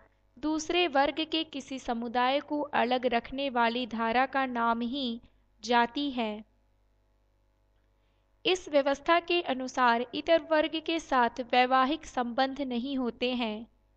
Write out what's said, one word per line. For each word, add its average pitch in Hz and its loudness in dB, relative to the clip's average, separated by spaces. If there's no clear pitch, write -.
दूसरे 311 0
वर्ग 285 2
के 320 -2
किसी 269 -10
समुदाय 247 0
को 294 -4
अलग 240 0
रखने 262 -2
वाली 240 0
धारा 226 0
का 269 -2
नाम 233 0
ही 240 -4
जाति 240 2
है। 214 -6
इस 370 0
व्यवस्था 285 2
के 349 0
अनुसार 254 0
इतर 320 4
वर्ग 311 0
के 330 -2
साथ 247 2
वैवाहिक 262 2
संबंध 262 -2
नहीं 262 -4
होते 247 -2
हैं। 226 -6